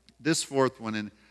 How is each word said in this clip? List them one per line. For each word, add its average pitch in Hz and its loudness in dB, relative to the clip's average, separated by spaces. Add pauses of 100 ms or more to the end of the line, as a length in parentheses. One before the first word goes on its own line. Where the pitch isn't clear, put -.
(200)
This 156 0
fourth 131 0
one, 110 -6
and 104 -6 (200)